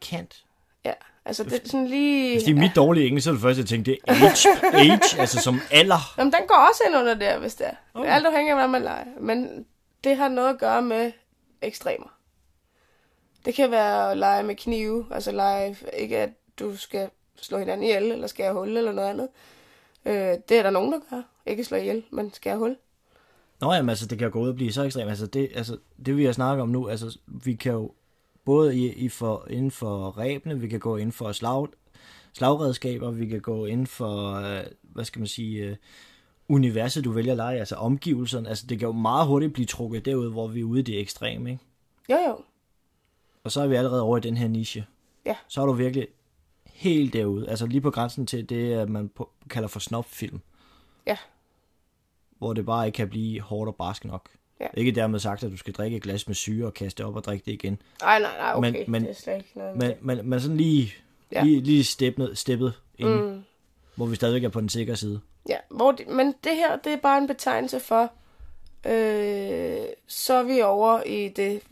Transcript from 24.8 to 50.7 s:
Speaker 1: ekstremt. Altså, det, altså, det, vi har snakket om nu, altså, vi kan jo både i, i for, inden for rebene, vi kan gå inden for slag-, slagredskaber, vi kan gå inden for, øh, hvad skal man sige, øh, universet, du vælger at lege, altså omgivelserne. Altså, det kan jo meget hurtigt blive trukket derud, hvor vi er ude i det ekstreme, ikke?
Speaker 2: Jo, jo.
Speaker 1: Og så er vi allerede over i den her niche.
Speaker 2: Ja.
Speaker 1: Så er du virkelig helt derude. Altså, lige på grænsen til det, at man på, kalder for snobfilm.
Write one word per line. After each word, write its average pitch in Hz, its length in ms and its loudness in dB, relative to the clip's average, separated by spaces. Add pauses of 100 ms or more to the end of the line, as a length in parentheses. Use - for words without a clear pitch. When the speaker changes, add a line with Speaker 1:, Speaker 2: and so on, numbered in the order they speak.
Speaker 1:
ekstremt. 131 260 -4
Altså, 104 180 -4
det, 135 280 -2
altså, 113 220 -8 (280)
det, 135 120 0
vi 143 80 4
har 127 60 4
snakket 131 300 0
om 117 80 -2
nu, 123 180 -2
altså, 113 300 -8 (100)
vi 123 280 -6
kan 123 160 -4
jo 113 200 -4 (540)
både 143 320 6
i, 123 160 0
i 127 160 -4
for, 110 400 -4
inden 131 220 -2
for 98 460 -6
rebene, 139 420 -6
vi 117 100 -6
kan 110 100 -6
gå 110 180 -4
inden 110 140 -4
for 107 200 -8
slag-, 127 360 -4 (680)
slagredskaber, 123 800 -2
vi 113 160 -4
kan 107 140 -6
gå 110 240 -6
inden 120 220 -2
for, 101 460 -6
øh, 101 300 -6 (180)
hvad - 240 -12
skal - 140 -12
man 107 80 -6
sige, 110 360 -8
øh, 101 120 -8 (720)
universet, 127 560 2
du 120 80 -2
vælger 117 220 0
at 120 40 0
lege, 120 220 -4
altså 101 160 -8
omgivelserne. 123 720 -2
Altså, 107 180 -8
det 117 120 -4
kan 117 60 -2
jo 113 60 -2
meget 117 360 2
hurtigt 143 260 2
blive 123 120 -2
trukket 113 400 -8
derud, 127 260 -2
hvor 113 160 -6
vi 113 120 -8
er 117 60 -4
ude 117 140 0
i 135 40 0
det 110 160 -4
ekstreme, 117 520 -8
ikke? 131 120 -12 (460)
Speaker 2:
Jo, 262 80 4 (100)
jo. 226 100 -4 (1080)
Speaker 1:
Og 110 80 -8
så 143 100 -2
er 143 60 2
vi 135 80 4
allerede 127 260 0
over 113 160 2
i 113 40 0
den 117 160 -4
her 120 100 0
niche. 110 380 -4 (400)
Speaker 2:
Ja. 214 100 -2 (120)
Speaker 1:
Så - 140 -6
er 139 40 2
du 139 80 2
virkelig 127 340 -2 (580)
helt 151 480 0
derude. 104 360 -2
Altså, 113 160 -4
lige 123 160 0
på 139 100 0
grænsen 120 360 -4
til 117 220 -8
det, 120 240 -2
at 110 160 -2
man 104 200 -4
på, - 200 -14 (200)
kalder 113 180 -6
for 101 120 -10
snobfilm. 113 600 -10 (640)